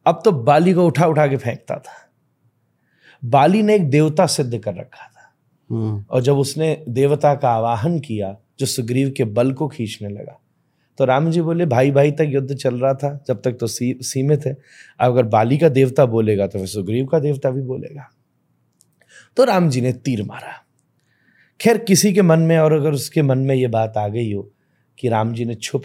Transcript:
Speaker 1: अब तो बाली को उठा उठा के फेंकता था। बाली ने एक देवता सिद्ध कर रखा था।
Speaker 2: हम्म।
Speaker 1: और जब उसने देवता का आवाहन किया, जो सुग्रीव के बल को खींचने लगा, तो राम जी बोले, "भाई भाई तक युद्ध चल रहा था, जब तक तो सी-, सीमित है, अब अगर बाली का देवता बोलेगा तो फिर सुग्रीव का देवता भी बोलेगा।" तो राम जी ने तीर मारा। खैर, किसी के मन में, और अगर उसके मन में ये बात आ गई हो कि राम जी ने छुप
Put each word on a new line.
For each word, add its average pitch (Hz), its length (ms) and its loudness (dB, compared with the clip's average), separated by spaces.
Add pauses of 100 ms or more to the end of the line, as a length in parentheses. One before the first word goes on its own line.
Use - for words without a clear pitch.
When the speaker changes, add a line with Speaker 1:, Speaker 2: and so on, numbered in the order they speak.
Speaker 1:
अब 165 180 0
तो 220 80 4
बाली 147 400 4
को 175 140 4
उठा 165 200 2
उठा 151 200 2
के 139 100 0
फेंकता - 420 -8
था। - 340 -20 (1120)
बाली 143 380 4
ने 208 120 4
एक 170 160 2
देवता 151 360 2
सिद्ध 120 320 -4
कर 104 160 -8
रखा - 320 -20
था। - 280 -20 (360)
Speaker 2:
हम्म। 107 400 -4
Speaker 1:
और 127 120 0
जब 139 160 2
उसने 156 500 -2
देवता 139 460 2
का 135 160 0
आवाहन 117 500 -2
किया, 104 380 -8 (200)
जो 135 80 -4
सुग्रीव 123 500 -2
के 135 80 0
बल 120 280 -2
को 143 160 -4
खींचने 107 400 -10
लगा, - 320 -14 (580)
तो 135 60 0
राम 135 260 2
जी 170 100 0
बोले, 170 260 -2
"भाई 131 240 2
भाई 143 220 4
तक 156 160 -2
युद्ध 139 260 -4
चल 123 200 -4
रहा 131 200 0
था, 143 340 -8
जब 120 140 -4
तक 127 100 -2
तो 117 140 -6
सी-, 127 360 -6
सीमित 139 440 -2
है, 135 100 -6 (420)
अब 127 140 2
अगर 123 100 4
बाली 113 360 2
का 165 100 6
देवता 131 380 4
बोलेगा 107 400 0
तो 101 120 -6
फिर 95 100 -8
सुग्रीव 107 380 -4
का 160 120 0
देवता 143 320 -2
भी 135 120 -6
बोलेगा।" 131 480 -12 (1300)
तो 254 80 6
राम 185 260 2
जी 127 100 0
ने 123 120 0
तीर 123 300 -4
मारा। - 420 -14 (960)
खैर, 226 180 4
किसी 208 340 2
के 196 100 4
मन 165 160 6
में, 165 200 4
और 156 140 4
अगर 151 200 0
उसके 143 300 -2
मन 131 160 2
में 135 160 0
ये 127 120 0
बात 113 300 -2
आ 104 120 -2
गई 110 240 -4
हो 98 200 -8 (460)
कि 123 100 -2
राम 113 260 0
जी 117 100 -6
ने 117 100 -6
छुप - 300 -8